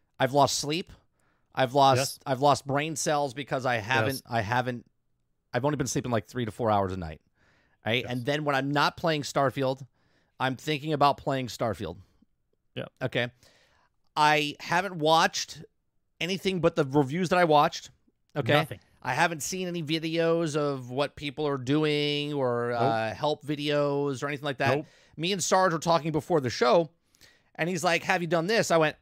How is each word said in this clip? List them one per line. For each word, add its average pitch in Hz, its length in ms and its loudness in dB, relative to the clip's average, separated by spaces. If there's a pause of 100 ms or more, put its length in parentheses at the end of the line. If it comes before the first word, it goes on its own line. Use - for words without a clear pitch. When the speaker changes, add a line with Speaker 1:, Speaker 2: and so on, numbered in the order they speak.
(200)
Speaker 1:
I've 131 140 2
lost 139 260 4
sleep. 156 320 -4 (640)
I've 127 200 0
lost. 139 240 6
Speaker 2:
Yes. 131 280 -2
Speaker 1:
I've 131 160 -2
lost 139 260 4
brain 147 280 -2
cells 147 380 -2
because 139 320 -6
I 123 120 2
haven't. 127 360 0
Speaker 2:
Yes. - 160 -12
Speaker 1:
I 120 120 0
haven't. 120 440 -2 (680)
I've 123 120 -2
only 147 120 0
been 127 100 -2
sleeping, 127 240 -4
like, 113 160 -2
three 123 180 -6
to 107 60 -6
four 117 180 -2
hours 98 240 2
a 92 40 -6
night, 78 240 -10 (640)
right? 117 180 -2
Speaker 2:
Yes. 123 80 -8
Speaker 1:
And 123 140 -8
then 147 180 -2
when 143 120 -2
I'm 135 160 -2
not 147 240 0
playing 156 280 -2
Starfield, 135 640 -2 (540)
I'm 131 160 -2
thinking 151 380 -4
about 143 240 4
playing 135 300 -4
Starfield. 104 500 -4 (800)
Speaker 2:
Yeah. 123 100 -8 (160)
Speaker 1:
Okay. 127 280 -2 (880)
I 151 440 2
haven't 185 400 -4
watched 160 640 2 (580)
anything 185 400 -2
but 170 140 2
the 160 100 2
reviews 143 440 2
that 185 100 4
I 180 60 6
watched. 151 440 2 (480)
Okay. 139 160 0
Speaker 2:
Nothing. 147 260 2 (240)
Speaker 1:
I 127 100 -2
haven't 160 300 0
seen 185 240 -6
any 175 160 -6
videos 160 720 0
of 139 340 -2
what 139 260 -4
people 147 320 -6
are 139 120 -2
doing 147 760 0
or, 120 380 0
Speaker 2:
Nope. 120 100 -2
Speaker 1:
uh, 113 300 0
help 147 340 -4
videos 143 800 -2
or 147 40 -2
anything 143 180 -6
like 139 120 -4
that. 139 200 2
Speaker 2:
Nope. 151 80 -6 (300)
Speaker 1:
Me 165 160 -2
and 190 120 -2
Sarge 190 300 4
were 165 60 0
talking 165 320 2
before 151 300 0
the 127 80 0
show, 180 400 4 (640)
and 160 160 -2
he's 175 140 -4
like, 170 200 2
"Have 185 180 0
you 175 60 -2
done 165 200 0
this?" 196 240 2
I 170 60 4
went, 156 240 2